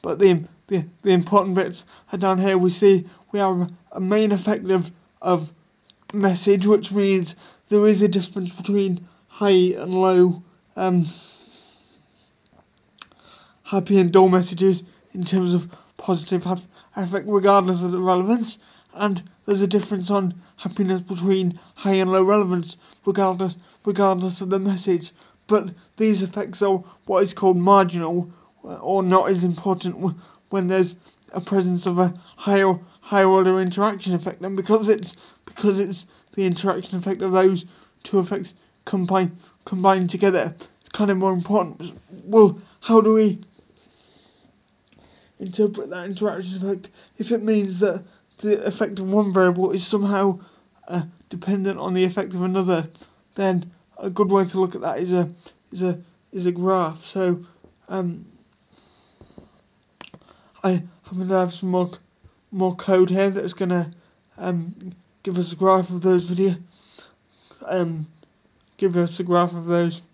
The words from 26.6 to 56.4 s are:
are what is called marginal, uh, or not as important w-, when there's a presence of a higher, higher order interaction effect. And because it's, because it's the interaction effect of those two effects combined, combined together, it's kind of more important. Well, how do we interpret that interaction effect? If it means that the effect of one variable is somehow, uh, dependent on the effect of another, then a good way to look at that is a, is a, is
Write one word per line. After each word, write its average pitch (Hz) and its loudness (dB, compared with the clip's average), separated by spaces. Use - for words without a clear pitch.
are 196 2
what 190 2
is 196 0
called 185 2
marginal, 175 2
uh, - -16
or 190 -2
not 185 2
as 180 2
important 180 -2
w-, 175 -4
when 185 -2
there's 185 0
a 185 -6
presence 180 0
of 175 0
a 180 2
higher, 196 2
higher 196 2
order 190 4
interaction 190 -2
effect. - -8
And 190 -8
because 208 2
it's, 202 -2
because 196 -2
it's 190 -6
the 190 -2
interaction 185 -4
effect 185 -6
of 190 -2
those 190 2
two - -2
effects 185 -4
combined, 185 -2
combined 185 2
together, 180 0
it's - -20
kind 208 -2
of 190 0
more 190 0
important. 180 -4
Well, 208 6
how 220 6
do 220 4
we 214 2
interpret 196 -4
that 175 -10
interaction 190 -6
effect? 196 -6
If 233 -4
it 220 -2
means 202 -2
that 190 -2
the 208 -2
effect 208 -4
of 190 -6
one 202 2
variable 185 2
is 180 -2
somehow, 196 0
uh, 175 -4
dependent 190 -4
on 180 -4
the 185 2
effect 185 -4
of 180 -4
another, 180 0
then 180 -2
a 196 -8
good 185 0
way 196 4
to 185 -4
look 185 -2
at - -10
that 139 -6
is 180 -2
a, 175 0
is 180 -10
a, 175 -4
is 180 -6